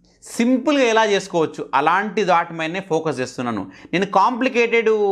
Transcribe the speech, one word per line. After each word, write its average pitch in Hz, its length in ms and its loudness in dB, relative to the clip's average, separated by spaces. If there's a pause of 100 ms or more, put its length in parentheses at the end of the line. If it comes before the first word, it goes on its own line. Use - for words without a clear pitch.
(240)
సింపుల్గా 262 600 0
ఎలా 220 220 4
చేసుకోవచ్చు 180 680 -2
అలాంటి 185 500 0
దాటి 170 300 0
మీదనే 165 260 -6
ఫోకస్ 156 400 -4
చేస్తున్నాను. 120 520 -6 (220)
నేను 190 120 0
కాంప్లికేటెడ్ 226 840 2 (220)